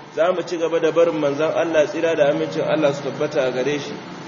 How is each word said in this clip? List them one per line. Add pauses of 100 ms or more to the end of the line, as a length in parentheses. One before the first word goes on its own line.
(140)
za
mu
ci
gaba
da
barin
manzon
Allah,
tsira
da
amincin
Allah
su
tabbata
a
gare
shi, (360)